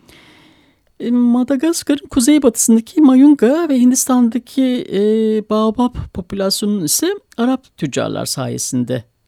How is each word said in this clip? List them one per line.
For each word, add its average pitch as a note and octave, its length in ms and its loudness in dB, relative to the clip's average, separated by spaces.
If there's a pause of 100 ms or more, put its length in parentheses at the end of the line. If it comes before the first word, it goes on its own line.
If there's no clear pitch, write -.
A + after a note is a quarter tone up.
(1000)
E, A#3 100 -4
Madagaskar'ın B3+ 960 0
kuzeybatısındaki C4 920 0
Mayunga C#4+ 680 4
ve C4+ 100 0
Hindistan'daki, B3 1120 0
e, F#3+ 60 -2 (520)
baobab A3 440 -2 (200)
popülasyonunun G3 720 -4
ise D#4+ 300 -2 (220)
Arap B3+ 400 -4
tüccarlar A2+ 500 -6
sayesinde B2 760 -6 (240)